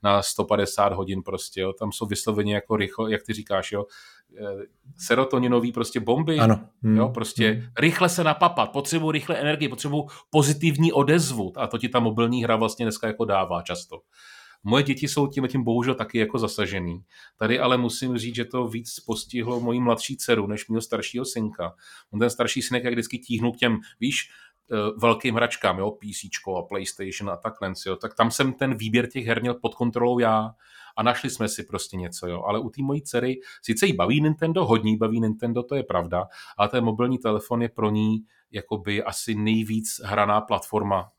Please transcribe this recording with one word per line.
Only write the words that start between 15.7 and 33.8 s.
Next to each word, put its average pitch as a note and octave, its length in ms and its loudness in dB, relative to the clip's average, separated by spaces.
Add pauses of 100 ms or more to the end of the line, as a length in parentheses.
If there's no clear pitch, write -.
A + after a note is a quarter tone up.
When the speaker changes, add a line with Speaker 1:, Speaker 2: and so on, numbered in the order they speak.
Speaker 1:
taky A2+ 220 -4
jako A2 220 0
zasažený. F#2+ 640 -2 (360)
Tady A2+ 220 0
ale B2+ 180 4
musím B2 400 -2
říct, A#2 180 -6
že A#2+ 100 -4
to B2 220 -4
víc A2+ 320 -8
postihlo A#2 600 -4
moji A#2+ 200 0
mladší A#2+ 380 0
dceru A2 300 0
než G#2 200 -6
mýho A2+ 140 -2
staršího A#2 440 -6
synka. G#2+ 500 -6 (360)
On G#2 80 -6
ten A#2+ 100 4
starší A#2+ 320 0
synek, B2 220 -2
jak B2 100 -2
vždycky A#2+ 260 -4
tíhnul A#2+ 340 -2
k - 40 -12
těm, A#2 220 2 (200)
víš, C#3+ 300 -2 (420)
eh, A#2 40 -2 (260)
velkým A#2 340 2
hračkám, A2 440 0
jo, G2+ 120 -2
P G#2 220 -14
C G2 180 -12
čko F#2+ 260 -6
a F2 60 -4
PlayStation G2 680 -8
a F2 80 -6
takhle, G2 360 -8 (140)
jo, F#2+ 80 -2
tak - 200 -10
tam A#2 160 4
jsem C3+ 220 2
ten C3 240 0
výběr A2 300 2
těch B2 180 -8
her A#2 160 0
měl B2 120 0
pod A#2+ 220 -4
kontrolou A#2+ 440 2
já A2+ 320 2 (460)
a A2 60 0
našli A#2+ 260 2
jsme A2 180 -2
si G2 160 -6
prostě - 340 -8
něco, F2 300 -8
jo. F2 160 -6
Ale G#2 160 0
u G#2+ 100 -6
té C#3 120 -10
mojí C#3 200 -2
dcery, B2+ 380 -2 (220)
sice A2+ 240 0